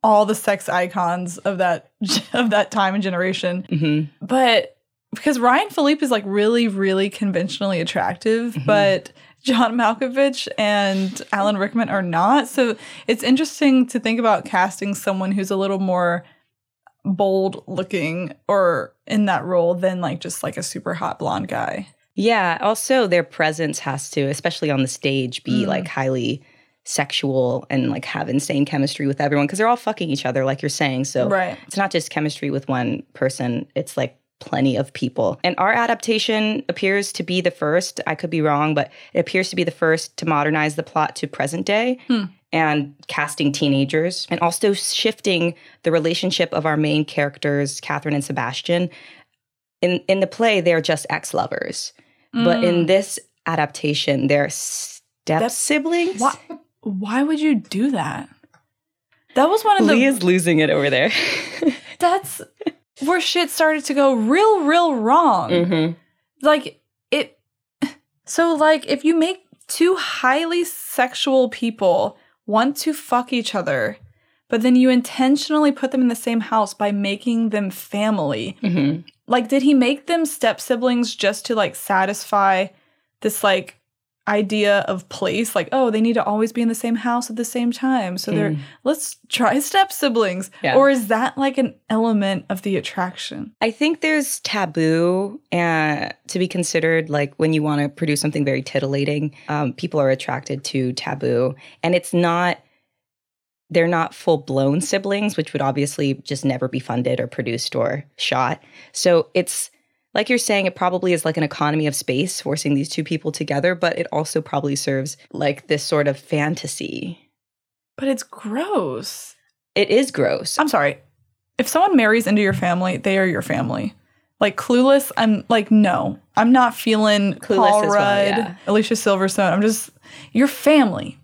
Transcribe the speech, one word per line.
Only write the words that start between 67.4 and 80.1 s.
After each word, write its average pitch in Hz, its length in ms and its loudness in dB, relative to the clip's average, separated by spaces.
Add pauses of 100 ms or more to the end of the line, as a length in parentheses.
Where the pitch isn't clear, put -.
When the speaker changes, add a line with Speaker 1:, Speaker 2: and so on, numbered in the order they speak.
Speaker 1:
so, 330 300 0
like, 311 320 2
if 285 160 -2
you 330 120 4
make 339 280 0 (240)
two 349 280 2
highly 330 680 0
sexual 254 840 0
people - 680 0 (280)
want 233 320 2
to 311 160 -2
fuck 247 400 -2
each 240 220 -2
other, 151 420 -2 (520)
but 226 120 0
then 247 140 6
you 254 140 6
intentionally 285 840 2
put 269 200 -4
them 262 100 0
in 247 60 4
the 233 80 0
same 233 260 -2
house 214 320 0
by 202 180 -2
making 208 580 -2
them 202 200 -2
family. 190 920 -2
Speaker 2:
Mm-hmm. 165 400 0 (240)
Speaker 1:
Like, 240 220 0
did 269 160 2
he 285 100 4
make 269 340 2
them 339 180 0